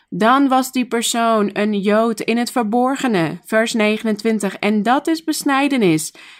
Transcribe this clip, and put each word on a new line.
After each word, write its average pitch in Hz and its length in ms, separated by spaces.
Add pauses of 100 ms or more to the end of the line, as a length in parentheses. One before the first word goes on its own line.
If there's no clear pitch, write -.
Dan 247 400
was 262 240
die 254 140
persoon 226 640
een 208 280
Jood 214 400
in 226 160
het 240 140
verborgene, 226 920
vers 220 280
negenentwintig. 214 840
En 214 260
dat 254 240
is 320 180
besnijdenis, 269 920 (260)